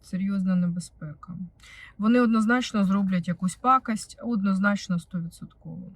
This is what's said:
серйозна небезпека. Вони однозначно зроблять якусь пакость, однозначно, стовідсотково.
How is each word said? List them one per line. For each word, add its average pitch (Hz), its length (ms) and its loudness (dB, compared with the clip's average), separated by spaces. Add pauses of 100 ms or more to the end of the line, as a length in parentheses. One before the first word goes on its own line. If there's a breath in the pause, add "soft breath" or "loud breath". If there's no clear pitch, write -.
серйозна 190 540 0
небезпека. 175 760 -4 (640 loud breath)
Вони 233 220 4
однозначно 226 640 2
зроблять 185 440 0
якусь 180 280 -4
пакость, 254 680 0
однозначно, 196 760 0
стовідсотково. 170 960 -10